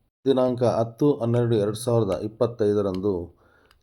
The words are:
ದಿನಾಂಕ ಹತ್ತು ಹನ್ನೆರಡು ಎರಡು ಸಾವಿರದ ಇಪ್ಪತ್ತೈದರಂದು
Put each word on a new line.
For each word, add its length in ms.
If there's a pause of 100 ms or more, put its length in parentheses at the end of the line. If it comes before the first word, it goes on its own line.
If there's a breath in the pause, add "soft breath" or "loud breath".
(260)
ದಿನಾಂಕ 380
ಹತ್ತು 500
ಹನ್ನೆರಡು 420
ಎರಡು 200
ಸಾವಿರದ 480
ಇಪ್ಪತ್ತೈದರಂದು 880 (680 soft breath)